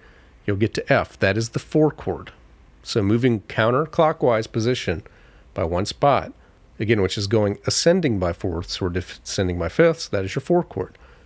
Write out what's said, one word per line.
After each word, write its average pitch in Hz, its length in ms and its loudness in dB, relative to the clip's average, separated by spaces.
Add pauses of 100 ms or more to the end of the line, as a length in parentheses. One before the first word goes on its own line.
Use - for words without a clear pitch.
(460)
you'll 101 120 0
get 104 160 0
to - 200 -2
F. 98 260 0
That 98 180 2
is 113 120 -2
the - 100 -6
four 156 300 2
chord. 73 440 -8 (500)
So - 180 -2
moving 113 400 2
counterclockwise 127 1120 0
position 110 520 -2 (500)
by 98 100 -2
one 87 220 -2
spot, 131 480 0 (460)
again, 107 220 2
which 92 160 0
is 101 100 -4
going 104 380 0
ascending 165 540 2
by 90 140 0
fourths 87 480 -6
or 92 80 0
descending 90 680 -4
by 85 120 -2
fifths, 165 400 2
that 98 160 -4
is 95 100 -8
your 139 60 -4
four 175 220 0
chord. - 340 -10 (280)